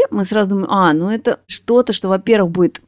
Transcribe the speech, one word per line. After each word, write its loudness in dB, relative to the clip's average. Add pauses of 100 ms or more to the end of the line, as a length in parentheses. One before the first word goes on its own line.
(120)
мы -2
сразу -2
думаем: -2
«А, 2
ну -2
это -2
что-то, 0
что, -6
во-первых, 0
будет 0